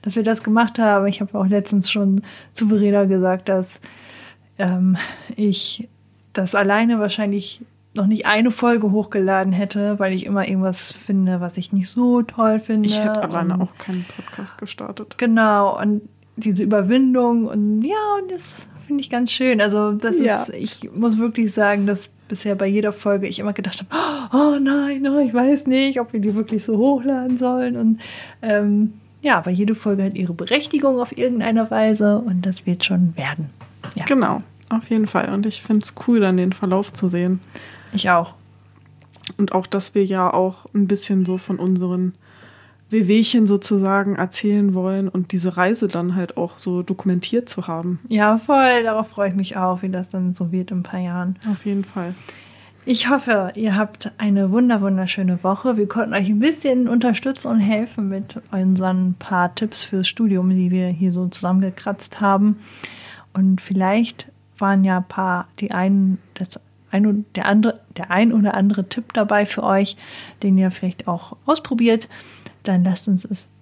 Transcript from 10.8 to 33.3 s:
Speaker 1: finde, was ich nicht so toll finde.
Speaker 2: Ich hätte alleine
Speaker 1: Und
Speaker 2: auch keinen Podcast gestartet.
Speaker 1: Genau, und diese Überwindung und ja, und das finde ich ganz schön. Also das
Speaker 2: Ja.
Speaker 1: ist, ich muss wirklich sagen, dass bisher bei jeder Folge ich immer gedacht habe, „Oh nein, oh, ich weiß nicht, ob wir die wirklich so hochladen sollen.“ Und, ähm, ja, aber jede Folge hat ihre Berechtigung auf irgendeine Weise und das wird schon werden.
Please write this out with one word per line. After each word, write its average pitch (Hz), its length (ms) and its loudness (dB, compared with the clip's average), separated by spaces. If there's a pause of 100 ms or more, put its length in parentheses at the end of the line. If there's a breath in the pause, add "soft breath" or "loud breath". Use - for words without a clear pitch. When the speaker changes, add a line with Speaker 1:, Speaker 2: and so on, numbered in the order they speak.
Speaker 1:
finde, 185 480 0
was 175 160 -8
ich 180 160 -6
nicht 190 160 0
so 247 320 2
toll 220 380 0
finde. 214 280 0
Speaker 2:
Ich 214 100 0
hätte 214 240 0
alleine 175 340 -2
Speaker 1:
Und 185 80 0
Speaker 2:
auch - 140 -8
keinen 180 280 -8 (100)
Podcast - 420 -14
gestartet. - 600 -14
Speaker 1:
Genau, 220 600 4
und 208 240 0 (360)
diese 214 260 0
Überwindung 240 840 2
und 208 340 0
ja, 339 160 -2 (240)
und 381 120 -8
das - 320 -8 (120)
finde 285 240 -4
ich - 80 -10
ganz 247 220 -2
schön. 254 280 2
Also 208 320 2
das 226 300 0
Speaker 2:
Ja. 220 200 2
Speaker 1:
ist, - 120 -4
ich - 400 -10
muss 220 240 2
wirklich 226 340 0
sagen, 208 340 2
dass 196 240 -2 (200)
bisher 202 260 -4
bei 196 120 -2
jeder 208 260 0
Folge 202 340 -2
ich - 120 -8
immer 208 120 -4
gedacht 190 400 -6
habe, 294 420 -4
„Oh 294 300 4
nein, 277 440 0
oh, 277 120 2
ich 254 140 2
weiß 277 340 2
nicht, 262 320 2
ob 240 140 -6
wir 220 80 -2
die 208 120 0
wirklich 214 300 -2
so 226 140 0
hochladen 254 600 2
sollen.“ 247 380 0
Und, 226 240 2 (420 loud breath)
ähm, 208 520 2 (280)
ja, 269 160 2
aber 170 140 -2
jede 202 240 0
Folge 196 300 0
hat 196 120 -4
ihre 175 160 -2
Berechtigung 269 680 0
auf 240 160 -6
irgendeine 226 520 0
Weise 214 500 2
und 185 260 -2
das 185 200 -4
wird 175 200 -2
schon 180 320 0
werden. 147 320 -6 (460)